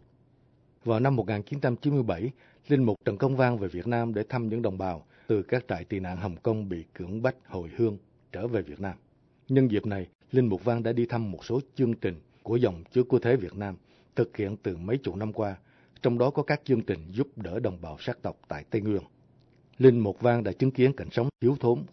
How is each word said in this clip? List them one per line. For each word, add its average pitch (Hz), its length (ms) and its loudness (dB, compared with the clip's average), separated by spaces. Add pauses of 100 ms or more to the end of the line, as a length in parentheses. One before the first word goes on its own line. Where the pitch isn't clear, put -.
(840)
Vào 113 140 2
năm 135 160 2
một 104 120 0
nghìn 104 160 -2
chín 143 160 -8
trăm 127 160 2
chín 143 180 0
mươi 135 100 2
bảy, 104 280 -2 (360)
Linh 139 160 4
mục 107 220 2
Trần 104 120 0
Công 135 180 0
Vang 123 220 4
về 98 100 -4
Việt 87 200 -6
Nam 117 260 0
để 107 160 -2
thăm 117 200 -2
những 117 120 -2
đồng 98 160 -2
bào 92 280 -6 (220)
từ 104 160 2
các 123 240 -2
trại 87 160 -6
tị 98 160 -6
nạn 90 180 -6
Hồng 90 260 -6
Kông 107 260 -2
bị 85 140 -6 (100)
cưỡng 92 280 -8
bách 127 140 -2 (120)
hồi 87 300 -8
hương 110 200 2 (340)
trở 92 160 -6
về 113 140 -2
Việt 73 180 -10
Nam. 95 140 -6 (560)
Nhân 131 220 4
dịp 104 140 0
này, 98 220 -6 (240)
Linh 127 140 4
mục 98 180 0
Vang 117 200 0
đã 113 80 0
đi 120 140 0
thăm 117 260 -4
một 85 140 -12
số 120 140 -2 (160)
chương 117 180 2
trình 95 220 -6 (280)
của 110 120 -2
dòng 95 360 0
Chúa 127 120 4
Cứu 120 160 2
Thế 120 160 2
Việt 92 200 -4
Nam 98 200 -8 (400)
thực 120 220 0
hiện 104 200 -4
từ 92 200 -6
mấy 98 200 -4
chục 131 180 -6
năm 107 180 -6
qua – 101 220 -4 (460)
trong 120 160 2
đó 123 120 4
có 143 140 0
các 147 200 -2
chương 120 180 2
trình 87 180 -2 (120)
giúp 117 240 -2
đỡ 95 240 -6
đồng 101 220 -4
bào 78 180 -12
sắc - 220 -8
tộc - 160 -8 (100)
tại 73 220 -10
Tây 110 120 0
Nguyên. 101 200 0 (760)
Linh 127 220 10
mục 98 220 -2
Vang 117 220 4
đã 101 80 -2
chứng 135 200 2
kiến 135 220 4
cảnh - 180 -12
sống 131 180 0 (120)
thiếu 135 180 4
thốn, 120 340 2